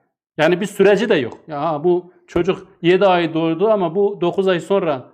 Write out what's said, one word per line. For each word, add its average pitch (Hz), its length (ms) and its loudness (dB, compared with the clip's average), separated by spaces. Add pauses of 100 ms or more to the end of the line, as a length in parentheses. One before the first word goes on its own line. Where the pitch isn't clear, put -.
(380)
yani 170 240 2
bir 214 40 -4
süreci 196 440 2
de 208 60 2
yok. 117 220 -4 (100)
Ya 151 360 -6
bu 180 300 -2 (140)
çocuk 175 400 -4 (140)
yedi 180 240 4
ay 175 280 2
doğdu 165 360 0
ama 202 260 0
bu 202 260 -2
dokuz 175 260 -2
ay 180 120 0
sonra 165 540 -2